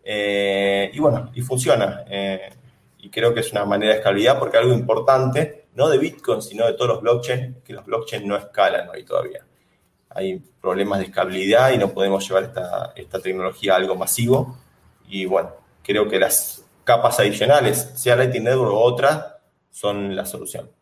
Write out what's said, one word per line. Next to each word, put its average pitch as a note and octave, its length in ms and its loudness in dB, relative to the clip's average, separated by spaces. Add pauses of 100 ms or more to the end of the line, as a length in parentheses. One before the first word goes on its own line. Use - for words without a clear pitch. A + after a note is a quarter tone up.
(120)
Eh, G2+ 800 0
y C#3+ 60 -8
bueno, D3+ 360 0
y B2 60 -8
funciona. B2 680 0
Eh, G2 420 -6 (500)
y - 100 -20
creo A#2 240 0
que A2+ 80 -2
es - 100 -6
una G2+ 140 -2
manera G#2 260 0
de G#2+ 60 4
escalabilidad, A2 420 4
porque A#2 180 0
algo B2 160 6
importante, C3 920 0 (100)
no C#3+ 140 4
de C#3 80 6
Bitcoin, A2 440 -2
sino A2 240 -2
de A2+ 80 2
todos B2 140 -2
los A2 140 0
blockchain, B2 640 -2
que - 100 -18
los - 120 -18
blockchain A2+ 420 -6
no B2+ 100 -2
escalan - 520 0
hoy - 140 -14
todavía. - 420 -6 (640)
Hay F#2+ 320 -6 (200)
problemas G2 380 -2
de F#2 60 -4
escalabilidad G2 680 2
y A#2 40 2
no G2+ 120 0
podemos G2 380 0
llevar F#2+ 160 2
esta, F#2 520 -8
esta - 240 -10
tecnología F#2 540 -2
a - 20 6
algo F#2 200 0
masivo. A#2+ 600 -2 (500)
Y F#2+ 180 -6
bueno, F#2 260 -2 (320)
creo G#2 240 0
que F#2+ 120 0
las - 460 -2 (180)
capas A#2 360 2
adicionales, A2 760 2
sea B2 200 2
Lightning B2 280 0
Network B2 280 2
u G#2 60 2
otra, C#3 600 2 (300)
son G2+ 460 -6
la - 100 -6
solución. - 460 -12 (100)